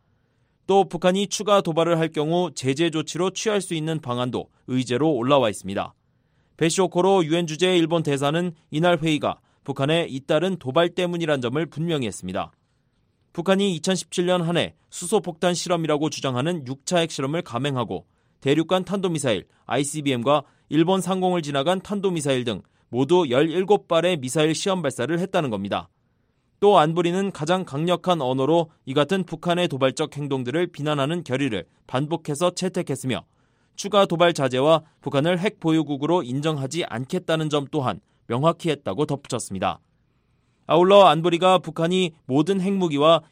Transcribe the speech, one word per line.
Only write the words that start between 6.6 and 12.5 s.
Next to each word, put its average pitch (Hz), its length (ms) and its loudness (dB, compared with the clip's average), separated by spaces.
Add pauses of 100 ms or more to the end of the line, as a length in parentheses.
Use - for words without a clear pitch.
유엔 170 200 0
주재 175 320 2
일본 165 260 2
대사는 151 500 0 (180)
이날 175 280 4
회의가 147 400 0 (260)
북한의 139 480 0
잇따른 160 420 0
도발 160 400 0
때문이란 170 460 -2
점을 123 240 -2
분명히 156 420 -4
했습니다. 92 460 -8 (800)